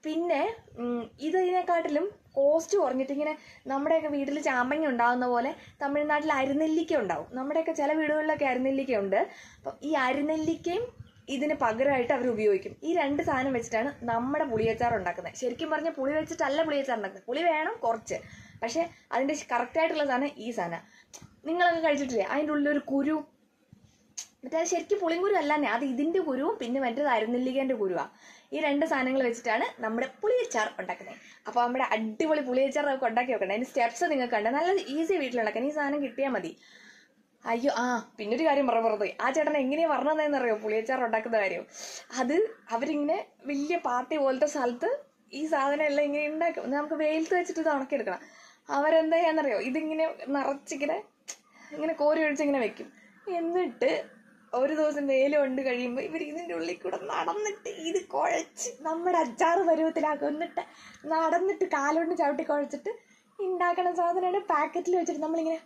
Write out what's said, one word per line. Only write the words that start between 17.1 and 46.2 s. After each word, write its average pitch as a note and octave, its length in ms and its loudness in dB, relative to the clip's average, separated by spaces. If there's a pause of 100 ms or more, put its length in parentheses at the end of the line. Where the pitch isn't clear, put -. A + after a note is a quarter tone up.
പുളി C#4+ 140 -2
വേണം E4 380 2
കുറച്ച്, A3+ 380 -2 (400)
പക്ഷേ C4+ 240 -2 (280)
അതിൻ്റെ C#4 240 0 (160)
കറക്റ്റായിട്ടുള്ള D4+ 540 0
സാധനം C4+ 320 0
ഈ A3 140 -10
സാധനം. E3+ 320 -4 (680)
നിങ്ങളൊക്കെ E4+ 380 2
കഴിച്ചിട്ടില്ലേ B3+ 420 0
അതിൻ്റെ D4+ 260 0
ഉള്ളിലൊരു D4 360 2
കുരു? C#4 260 2 (1200)
മറ്റേ C#4+ 200 -6
അത് F4 120 0
ശരിക്കും F4+ 280 0
പുളിങ്കുരു F#4 380 2
അല്ലാന്നേ, D4 380 2
അത് B3 100 0
ഇതിൻ്റെ D4 360 0
കുരുവും D#4 360 0
പിന്നെ B3 240 -2
മറ്റേത് C4 360 0
അരിനെല്ലിക്കേൻ്റെ B3+ 580 0
കുരുവാ. F#3 320 -2 (460)
ഈ C#4+ 120 -4
രണ്ട് C#4+ 200 2
സാധനങ്ങൾ C4+ 380 0
വെച്ചിട്ടാണ് A#3 420 0 (180)
നമ്മുടെ A3+ 240 -2 (100)
പുളിയച്ചാർ G#4 500 0 (120)
ഉണ്ടാക്കുന്നത്. F#3 360 -10 (300)
അപ്പോൾ A3+ 160 0
നമ്മുടെ B3 320 2
അടിപൊളി B3+ 540 0
പുളിയച്ചാർ C4 380 2
നമുക്ക് C4 220 0
ഉണ്ടാക്കി B3 260 0
വെക്കണ്ടേ. G3 220 0
അതിൻ്റെ B3 160 -4
സ്റ്റെപ്സ് A#3+ 400 0
നിങ്ങൾക്ക് B3 240 0
കണ്ടേ, G#3+ 220 2
നല്ല F4+ 240 2 (140)
ഈസി E4 260 0
വീട്ടിലുണ്ടാക്കാൻ. A#3+ 460 -2
ഈ D4 100 -2
സാധനം D4 260 0
കിട്ടിയാൽ C4+ 320 -2
മതി. F3+ 160 -4 (920)
അയ്യോ, A#3+ 260 0 (100)
ആ, - 20 0 (340)
പിന്നൊരു A3+ 280 0
കാര്യം C#4+ 220 4
പറയാൻ A3+ 180 2
മറന്നുപോയി. G#3 260 0 (100)
ആ A#3 100 2
ചേട്ടൻ D4+ 260 2
എങ്ങനെയാ D4 340 2
പറഞ്ഞതെന്നറിയോ C#4 720 2
പുളിയച്ചാർ A3 420 0
ഉണ്ടാക്കുന്ന A3+ 380 0
കാര്യം? F#3+ 200 -2 (560)
അത് B3+ 160 2 (360)
അവരിങ്ങനെ D4 460 0 (320)
വലിയ D4 260 -2 (100)
പാർട്ടി B3+ 320 -2
പോലത്തെ C4+ 300 2
സ്ഥലത്ത് C4 420 -2 (500)
ഈ - 80 -4
സാധനം D4 420 2
എല്ലാം D4 180 2
ഇങ്ങനെ D4 240 -2